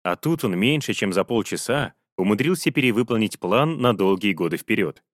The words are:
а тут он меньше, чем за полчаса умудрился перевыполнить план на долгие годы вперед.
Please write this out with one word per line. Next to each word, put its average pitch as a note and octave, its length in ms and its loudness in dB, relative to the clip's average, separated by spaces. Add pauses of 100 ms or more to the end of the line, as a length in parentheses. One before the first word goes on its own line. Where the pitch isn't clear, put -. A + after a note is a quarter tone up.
а F2+ 120 0
тут D#3+ 280 -4
он G2 160 0
меньше, B2+ 340 0
чем G2+ 200 -2
за F#2+ 100 2
полчаса A2+ 720 -2 (220)
умудрился A#2+ 520 0
перевыполнить A#2 680 0
план C3 420 0
на A#2+ 160 2
долгие F#2+ 360 2
годы E2 240 -2
вперед. G2+ 460 -4 (100)